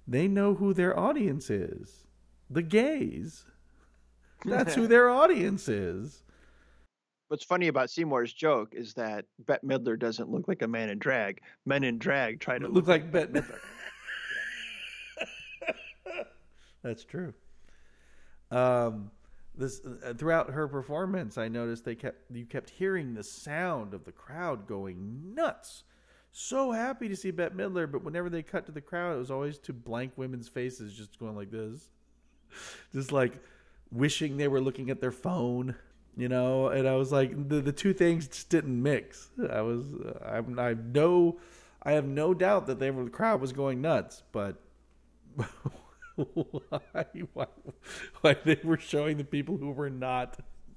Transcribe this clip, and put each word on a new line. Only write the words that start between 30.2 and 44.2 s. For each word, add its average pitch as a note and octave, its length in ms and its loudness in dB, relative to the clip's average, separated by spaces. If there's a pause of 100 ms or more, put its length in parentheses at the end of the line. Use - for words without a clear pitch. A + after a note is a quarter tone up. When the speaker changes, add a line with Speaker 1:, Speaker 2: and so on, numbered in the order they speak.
Speaker 1:
faces B2 460 -6
just G2+ 260 -16
going A2 160 -8
like G2+ 160 -10
this. A2 380 -10 (1040)
Just, C3+ 200 -6
like, B2+ 280 2 (500)
wishing C#3 460 0
they C#3+ 120 2
were C3+ 120 4
looking C3 300 -2
at - 100 -4
their B2+ 100 0
phone, B2+ 640 -2 (440)
you B2 100 0
know? B2+ 400 4
And C3 180 4
I C3 100 4
was C3+ 140 2
like, C#3 380 2
the, D3 140 2
the C#3 100 0
two F#3+ 220 2
things E3+ 340 4
just - 220 -12
didn't C#3 320 2
mix. - 480 0 (200)
I A2 120 0
was, A#2+ 320 -2
uh, - 240 -8 (120)
I'm, A#2 280 -4
I B2 100 2
have A2+ 160 -2
no, E3+ 540 6 (440)
I C#3+ 100 2
have D3+ 120 4
no D3+ 300 2
doubt F3+ 320 4
that B2+ 120 -2
they C3+ 120 0
were, B2+ 140 -2
the A#2 60 -6
crowd G#3+ 300 2
was C3 120 -2
going C3+ 280 -2
nuts, C#3+ 420 0 (100)